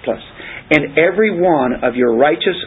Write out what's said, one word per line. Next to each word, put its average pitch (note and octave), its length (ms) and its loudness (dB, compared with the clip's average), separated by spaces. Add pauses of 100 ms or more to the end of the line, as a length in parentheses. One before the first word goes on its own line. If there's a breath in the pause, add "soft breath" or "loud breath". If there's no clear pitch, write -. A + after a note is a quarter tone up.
plus. A2+ 160 -4 (520 loud breath)
"And D3+ 260 0
every F#3 420 2
one C#3+ 440 2
of B2 120 0
your A#2+ 220 2
righteous D#3+ 500 2